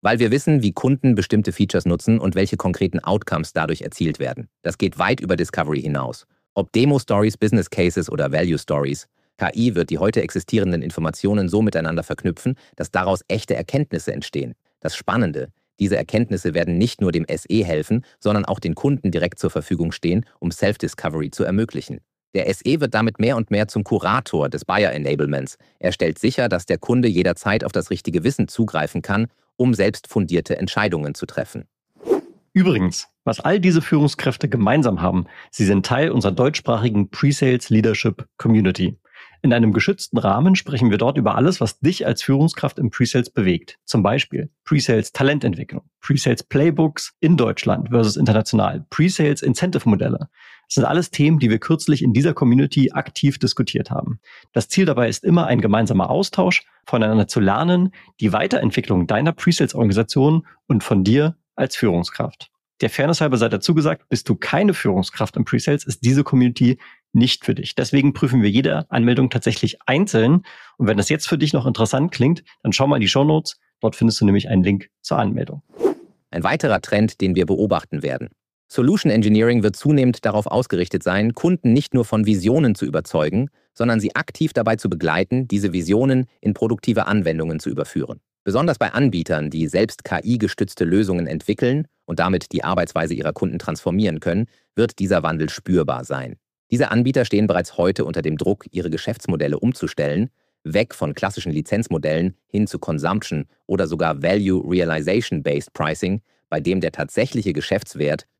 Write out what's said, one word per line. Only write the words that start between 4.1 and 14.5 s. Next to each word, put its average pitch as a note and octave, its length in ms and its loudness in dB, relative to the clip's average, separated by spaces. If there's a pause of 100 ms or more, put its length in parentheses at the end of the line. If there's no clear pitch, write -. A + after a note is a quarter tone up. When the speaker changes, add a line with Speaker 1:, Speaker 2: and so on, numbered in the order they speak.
Speaker 1:
werden. B1+ 320 -8 (140)
Das E2 160 -6
geht F#2+ 180 -2
weit - 240 0
über F2+ 140 0
Discovery D#2 440 -4
hinaus. C2+ 460 -6 (300)
Ob G2 160 -4
Demo-Stories, A2 680 2
Business G#2+ 320 0
Cases F2 420 -2
oder C#2+ 200 -2
Value D#2 260 0
Stories, C#2+ 500 -4 (300)
K F2+ 180 -4
I A#2 200 0
wird F2 160 -2
die D2+ 80 -4
heute G#2 240 0
existierenden F#2 580 -2
Informationen F#2 680 -2
so G2+ 120 2
miteinander E2 400 -2
verknüpfen, - 540 -6 (200)
dass - 140 -8
daraus F#2 380 -2
echte - 280 -4
Erkenntnisse F2 560 -4
entstehen. B1+ 440 -8 (240)